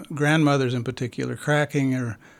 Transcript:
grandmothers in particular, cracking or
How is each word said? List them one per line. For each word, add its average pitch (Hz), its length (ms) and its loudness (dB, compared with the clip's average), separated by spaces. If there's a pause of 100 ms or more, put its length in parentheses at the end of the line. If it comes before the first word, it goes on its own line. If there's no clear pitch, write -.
(120)
grandmothers 143 600 2
in 123 80 -2
particular, 127 540 -6
cracking 143 580 0
or 123 240 -4 (220)